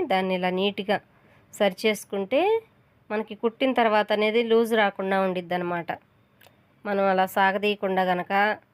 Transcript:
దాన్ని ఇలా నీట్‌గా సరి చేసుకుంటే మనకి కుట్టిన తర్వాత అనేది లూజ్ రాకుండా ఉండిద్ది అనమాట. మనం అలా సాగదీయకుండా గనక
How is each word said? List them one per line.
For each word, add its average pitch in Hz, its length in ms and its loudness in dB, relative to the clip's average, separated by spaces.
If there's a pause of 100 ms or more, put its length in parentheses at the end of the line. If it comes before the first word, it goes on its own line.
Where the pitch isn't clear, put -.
దాన్ని 185 300 0
ఇలా 180 160 -2
నీట్‌గా 196 460 -2 (560)
సరి 202 260 0
చేసుకుంటే 208 640 -2 (680)
మనకి 214 260 -6
కుట్టిన 233 380 -2
తర్వాత 214 380 2
అనేది 214 320 2
లూజ్ 226 320 2
రాకుండా 196 460 0
ఉండిద్ది 180 340 -2
అనమాట. 175 340 -4 (960)
మనం 196 200 0
అలా 190 220 4
సాగదీయకుండా 196 760 0
గనక 180 300 -2 (400)